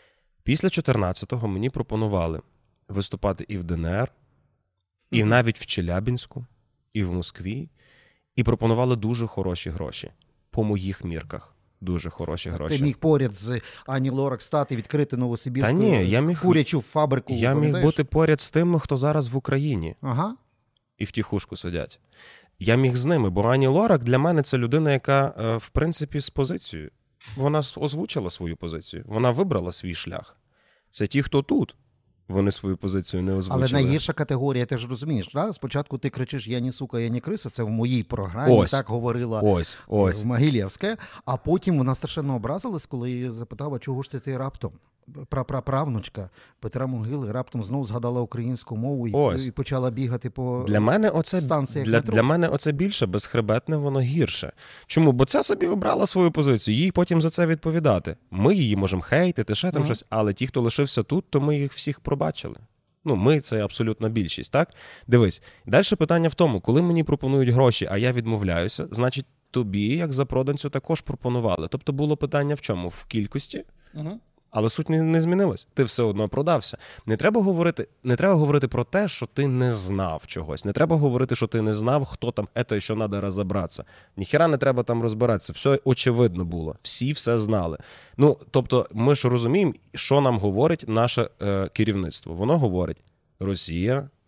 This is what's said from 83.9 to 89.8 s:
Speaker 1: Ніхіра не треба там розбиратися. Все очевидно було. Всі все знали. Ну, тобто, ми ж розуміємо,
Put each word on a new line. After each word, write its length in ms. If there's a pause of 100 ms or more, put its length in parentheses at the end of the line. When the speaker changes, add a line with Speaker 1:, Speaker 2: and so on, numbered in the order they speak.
Speaker 1:
Ніхіра 300
не 100
треба 260
там 180
розбиратися. 520
Все 300
очевидно 640
було. 360
Всі 300
все 260
знали. 400 (400)
Ну, 200 (140)
тобто, 420
ми 220
ж 140
розуміємо, 440 (200)